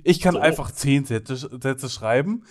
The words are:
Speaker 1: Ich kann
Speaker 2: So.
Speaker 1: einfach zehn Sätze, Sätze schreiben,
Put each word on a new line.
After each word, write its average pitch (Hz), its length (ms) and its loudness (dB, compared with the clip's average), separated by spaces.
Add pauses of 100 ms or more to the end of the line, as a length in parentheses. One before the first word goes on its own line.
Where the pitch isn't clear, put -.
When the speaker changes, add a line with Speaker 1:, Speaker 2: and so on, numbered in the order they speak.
Speaker 1:
Ich 170 160 4
kann 180 140 2
Speaker 2:
So. - 60 -2
Speaker 1:
einfach 151 320 0
zehn 139 340 0
Sätze, 120 300 -6
Sätze 131 520 -6
schreiben, 139 640 -2